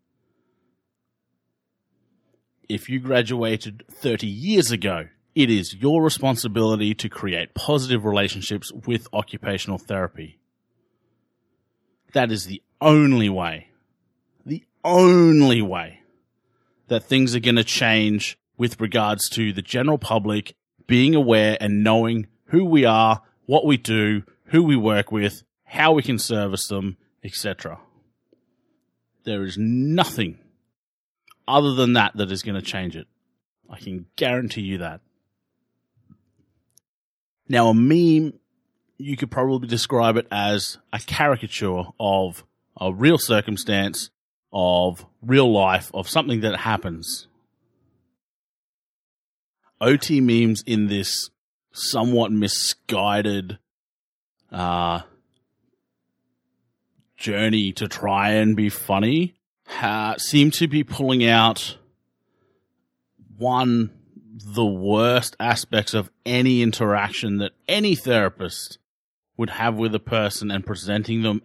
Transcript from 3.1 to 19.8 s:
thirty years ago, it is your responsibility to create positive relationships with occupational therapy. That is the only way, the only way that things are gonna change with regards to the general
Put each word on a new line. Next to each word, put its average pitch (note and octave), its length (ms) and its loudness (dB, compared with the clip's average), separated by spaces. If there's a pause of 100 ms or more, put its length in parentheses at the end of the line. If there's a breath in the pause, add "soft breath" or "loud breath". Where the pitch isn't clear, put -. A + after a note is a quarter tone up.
thirty A#2 380 -4
years C3+ 440 0
ago, F2+ 380 -4 (260)
it C#3 140 4
is G2 260 0
your C#3+ 260 0
responsibility A2 920 -2
to - 140 -8
create F2 440 -8
positive B2+ 520 -2
relationships G2+ 640 -4
with A#2 400 -6
occupational G2+ 680 -6
therapy. F2 600 -10 (1700)
That B2 180 0
is G2+ 140 -6
the F#2+ 180 -14 (160)
only C#3+ 500 4
way, E2+ 380 -6 (800)
the D3+ 180 -10 (200)
only E3 800 8
way F2 380 -6 (880)
that A2+ 160 -2
things C3 320 2
are A#2+ 60 -2
gonna A#2 220 2
change G#2+ 720 0 (200)
with A#2+ 220 -2
regards G#2+ 500 -2
to A2 220 -4
the F#2+ 100 -6
general C3+ 360 -2